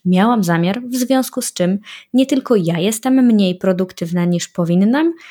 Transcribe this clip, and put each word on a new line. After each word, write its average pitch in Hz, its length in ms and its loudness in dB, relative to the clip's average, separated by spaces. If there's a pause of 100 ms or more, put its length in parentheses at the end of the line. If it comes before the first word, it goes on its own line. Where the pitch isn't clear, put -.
miałam 202 380 2
zamiar, 170 380 0
w 247 140 -8
związku 254 460 -2
z - 120 -8
czym 185 260 -2 (340)
nie 262 120 4
tylko 269 300 0
ja 170 240 0
jestem 220 340 -2 (120)
mniej 202 300 2
produktywna, 180 720 -2
niż 175 220 -2
powinnam, 208 680 0 (180)